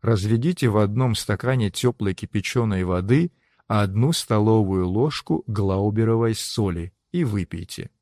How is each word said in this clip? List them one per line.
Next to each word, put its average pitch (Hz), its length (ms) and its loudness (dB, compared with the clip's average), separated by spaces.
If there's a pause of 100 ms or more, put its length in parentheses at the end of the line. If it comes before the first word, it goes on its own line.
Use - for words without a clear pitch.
Разведите 117 680 0
в 104 100 2
одном 107 360 2
стакане 113 560 -2
тёплой 107 440 -2
кипяченой 101 720 -2
воды 98 480 0 (360)
одну 107 440 2
столовую 107 760 2
ложку 143 580 -2
глауберовой 107 880 0
соли 90 580 -4 (180)
и 175 140 -2
выпейте. 101 680 -6 (120)